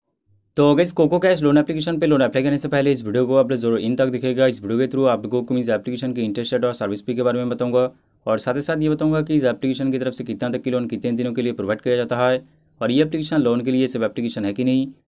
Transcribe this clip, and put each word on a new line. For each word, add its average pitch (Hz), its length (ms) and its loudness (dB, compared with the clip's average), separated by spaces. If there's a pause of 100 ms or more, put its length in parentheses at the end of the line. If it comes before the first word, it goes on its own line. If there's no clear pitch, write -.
(580)
तो 147 180 6
गाइस, 175 160 2
कोको 170 280 2
कैश 180 240 2
लोन 147 140 4
एप्लीकेशन 156 420 0
पे 165 80 2
लोन 147 140 4
अप्लाई 131 220 2
करने 143 140 0
से 147 100 -4
पहले 139 240 2
इस 123 140 -2
वीडियो 120 220 0
को 131 100 2
आप 131 140 4
लोग 127 80 0
जरूर 117 200 2
इन 113 160 0
तक 131 120 2
दिखेगा। 127 400 0
इस 117 140 -2
वीडियो 107 180 -2
के 127 80 2
through 135 220 0
आप 110 140 0
लोगों 120 200 -2
को 127 140 -2
इस 120 120 -2
एप्लीकेशन 123 440 -2
की 120 80 -4
इंटरेस्ट 113 320 -2
रेट 123 120 0
और 123 80 0
सर्विस 104 320 -4
फी 123 100 -4
के 123 80 -2
बारे 120 160 2
में 123 100 -2
बताऊंगा 123 400 0 (360)
और 110 140 0
साथ 123 160 -2
ही 143 60 -2
साथ 156 220 -2
ये 156 60 2
बताऊंगा 156 320 0
कि 156 140 -2
इस 147 100 2
एप्लीकेशन 131 460 0
की 131 80 -2
तरफ 127 140 -4
से 127 100 -8
कितना 113 260 -6
तक 123 120 -4
की 127 100 -4
लोन 123 160 -2
कितने 113 260 -4
दिनों 120 200 -4
के 120 80 -2
लिए 120 120 -2
प्रोवाइड 104 280 -4
किया 123 140 0
जाता 120 240 -2
है 127 220 2 (400)
और 117 100 0
ये 139 120 4
एप्लीकेशन 156 380 -2
लोन 120 200 2
के 127 100 -2
लिए 127 160 2
सब 123 160 -2
एप्लीकेशन 113 420 -4
है 101 80 -2
कि 123 100 -4
नहीं। 131 240 2 (200)